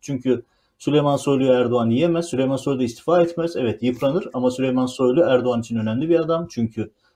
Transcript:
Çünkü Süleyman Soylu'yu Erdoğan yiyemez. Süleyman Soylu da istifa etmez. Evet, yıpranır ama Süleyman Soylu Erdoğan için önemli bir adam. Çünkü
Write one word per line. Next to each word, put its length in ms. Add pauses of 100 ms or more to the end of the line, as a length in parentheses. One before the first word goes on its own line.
Çünkü 420 (340)
Süleyman 400
Soylu'yu 340
Erdoğan 380
yiyemez. 360
Süleyman 300
Soylu 240
da 40
istifa 380
etmez. 340
Evet, 280
yıpranır 500
ama 180
Süleyman 340
Soylu 360
Erdoğan 380
için 180
önemli 320
bir 100
adam. 320
Çünkü 400 (240)